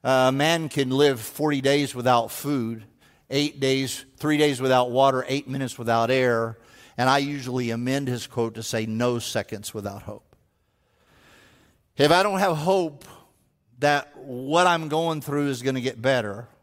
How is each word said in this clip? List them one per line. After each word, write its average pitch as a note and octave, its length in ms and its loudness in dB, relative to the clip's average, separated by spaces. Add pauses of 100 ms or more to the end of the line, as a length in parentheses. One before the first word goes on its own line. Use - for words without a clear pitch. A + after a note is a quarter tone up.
Uh, C3 220 4
"A C3 60 4
man D#3+ 340 0
can C3+ 220 -2
live C3+ 320 4
forty C#3+ 400 -2
days C#3 340 2
without A#2+ 340 2
food, A#2 540 -4 (460)
eight D3 320 -2
days, C3+ 420 -2 (140)
three D3+ 200 0
days D3 220 2
without B2+ 320 2
water, C3 380 4
eight C#3 180 -4
minutes C3 300 -8
without A#2 340 0
air." A#2 460 0 (400)
And B2+ 120 2
I C#3+ 100 4
usually B2+ 500 -4
amend B2+ 400 -2
his A#2+ 180 -6
quote A2+ 280 -4
to A2 80 -12
say, A2 220 -4
"No A#2+ 340 -2
seconds G#2 540 -8
without G2 280 -10
hope." - 340 -18 (1600)
If D3 160 4
I F3+ 100 6
don't G3 180 0
have F3+ 180 2
hope D#3+ 480 0 (760)
that C#3+ 380 0
what C#3+ 500 0
I'm D#3+ 220 0
going D#3+ 320 -2
through D3 260 -2
is B2+ 140 -4
gonna C3 180 -2
get A#2+ 220 -6
better A#2 480 -2 (140)